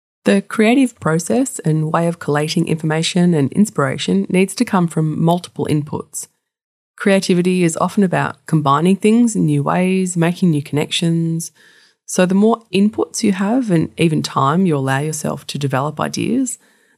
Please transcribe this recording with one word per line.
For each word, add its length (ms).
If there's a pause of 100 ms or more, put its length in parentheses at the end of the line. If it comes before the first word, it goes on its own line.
(260)
The 160
creative 580
process 600
and 320
way 160
of 120
collating 480
information 680
and 200
inspiration 760
needs 260
to 100
come 220
from 320
multiple 500
inputs. 580 (680)
Creativity 680
is 140
often 260
about 420
combining 520
things 380
in 100
new 180
ways, 540
making 320
new 120
connections. 920 (540)
So 200
the 100
more 280 (100)
inputs 500
you 100
have 380
and 260
even 240
time 440
you 100
allow 240
yourself 480
to 100
develop 420
ideas, 600 (380)